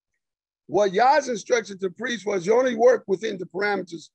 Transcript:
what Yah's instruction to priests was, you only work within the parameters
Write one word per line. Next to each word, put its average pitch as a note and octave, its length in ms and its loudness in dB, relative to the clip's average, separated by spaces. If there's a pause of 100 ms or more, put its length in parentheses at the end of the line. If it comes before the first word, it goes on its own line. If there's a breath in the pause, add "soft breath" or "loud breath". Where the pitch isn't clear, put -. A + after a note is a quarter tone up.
(680)
what F#3+ 240 2
Yah's C4 360 2
instruction G#3 500 -4
to F#3 120 -6
priests A3+ 340 -8
was, G3 220 -4
you A3+ 120 4
only B3+ 160 0
work A#3 320 4
within G3 320 -4
the F3+ 60 -10
parameters F3+ 720 -6